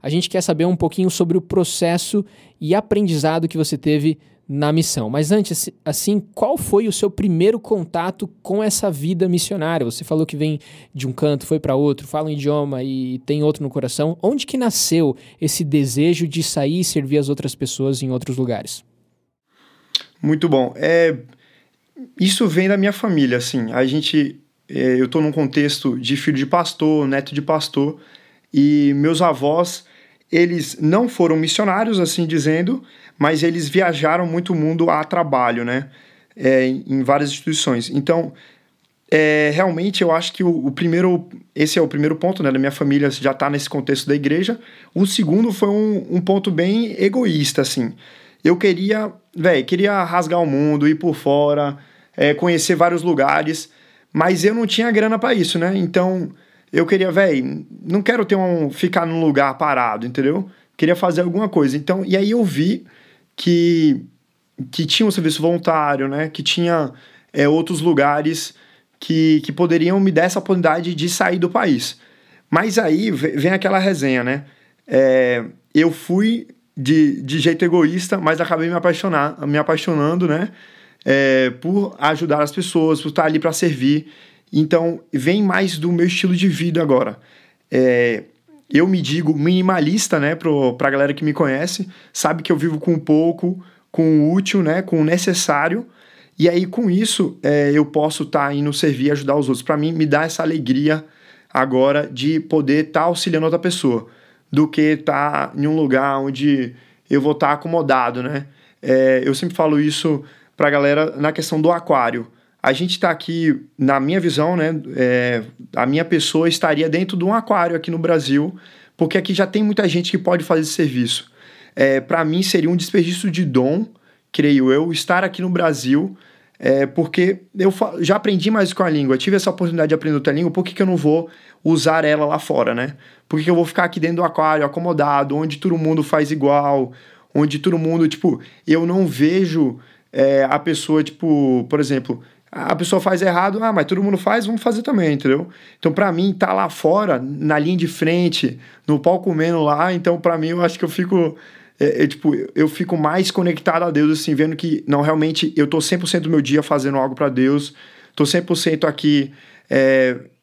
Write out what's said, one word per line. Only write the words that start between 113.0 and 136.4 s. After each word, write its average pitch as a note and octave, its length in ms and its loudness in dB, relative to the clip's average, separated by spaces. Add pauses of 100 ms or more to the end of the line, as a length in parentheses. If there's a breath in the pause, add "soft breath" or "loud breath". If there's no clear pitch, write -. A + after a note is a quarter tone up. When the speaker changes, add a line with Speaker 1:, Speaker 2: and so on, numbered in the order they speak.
Speaker 2:
aqui, D#3+ 560 -2 (120)
na C#3 220 2
minha D#3+ 180 0
visão, D#3+ 380 0
né, D#3+ 180 0 (220)
é, B2 460 0 (340)
a A#2+ 100 2
minha D3+ 180 0
pessoa E3 440 0
estaria D#3+ 400 0
dentro F#3 280 -2
de F3 80 -2
um G3 80 0
aquário G3 440 0
aqui E3 140 -8
no E3 80 -4
Brasil, D#3+ 560 0 (420 loud breath)
porque D#3+ 200 0
aqui F#3 160 -2
já F#3 140 0
tem G#3 160 -2
muita G#3 260 0
gente F3 220 -2
que F3 80 0
pode F3 260 -2
fazer D#3+ 180 0
esse D#3 100 -6
serviço. B2 580 -2 (460 loud breath)
É, C3+ 240 2
pra E3 240 -2
mim, E3 180 0
seria E3 260 0
um F3 80 2
desperdício F3+ 540 0
de E3+ 140 0
dom, C#3 420 0 (460 soft breath)
creio C#3 400 4
eu, D#3+ 200 2
estar F3+ 300 0
aqui F#3 180 -4
no F#3 80 -4
Brasil, D#3+ 680 0 (420 soft breath)
é, C3+ 260 2
porque F3 580 -2 (140)
eu F#3+ 140 2
fa-, F#3+ 300 -2
já F3 160 2
aprendi G3+ 340 0
mais G3 220 0
com G3 100 -2
a F3 80 0
língua, C3+ 260 2
tive F#3+ 200 0
essa F#3+ 140 0
oportunidade E3 400 -2
de D#3+ 40 2
aprender D#3 220 0
outra C#3+ 160 0
língua, D#3+ 180 0
por F3+ 140 -2
que - 100 -12
que - 80 0
eu F#3+ 40 2
não F3+ 100 2
vou D#3 340 2 (320 loud breath)
usar D#3+ 420 2
ela D3+ 220 2
lá D3+ 140 -2
fora, A#2+ 340 0
né? C3+ 220 -6 (320 soft breath)
Por D#3 100 -2
que D#3 60 -2
que F3 60 2
eu F3 40 4
vou E3+ 100 4
ficar F3 200 -2
aqui F3 160 -4
dentro E3 160 -2
do F3 80 0
aquário, D#3 420 0
acomodado, D3 680 0
onde D3+ 220 -4
todo E3+ 200 -2
mundo D#3+ 240 0
faz D3+ 300 0
igual, C#3+ 600 0 (400 loud breath)